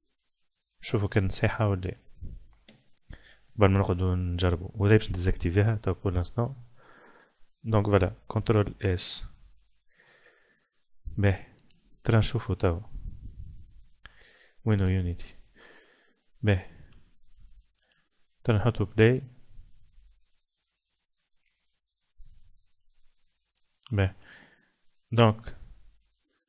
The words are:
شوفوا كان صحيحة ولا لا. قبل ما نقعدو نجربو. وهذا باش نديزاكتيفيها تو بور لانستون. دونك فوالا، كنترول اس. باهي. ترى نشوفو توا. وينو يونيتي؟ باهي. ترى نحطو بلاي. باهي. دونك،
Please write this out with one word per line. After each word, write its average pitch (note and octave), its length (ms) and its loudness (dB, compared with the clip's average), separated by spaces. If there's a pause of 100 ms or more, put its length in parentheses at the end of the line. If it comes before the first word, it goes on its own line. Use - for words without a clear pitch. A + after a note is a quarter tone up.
(800)
شوفوا G2+ 260 -2
كان F#2+ 220 0
صحيحة G#2+ 380 -2
ولا F#2+ 140 -2
لا. F2+ 140 -8 (1600)
قبل G2+ 140 6
ما G2 100 4
نقعدو F#2 360 0
نجربو. F2+ 580 -2
وهذا G#2 240 4
باش - 120 -2
نديزاكتيفيها F#2 640 0
تو G2 180 -2
بور F#2 200 -4
لانستون. A#2 420 -4 (1080)
دونك G#2+ 220 2
فوالا، G2 260 4 (160)
كنترول G#2+ 540 0
اس. - 440 -4 (1800)
باهي. G2+ 400 0 (580)
ترى A2+ 140 4
نشوفو G#2+ 360 0
توا. F2 260 0 (1900)
وينو G2+ 220 2
يونيتي؟ F#2 480 -2 (1080)
باهي. G2+ 240 0 (1800)
ترى A2+ 140 4
نحطو G#2+ 280 0
بلاي. A#2 360 4 (4000)
باهي. G2 240 0 (960)
دونك، A2+ 460 4 (920)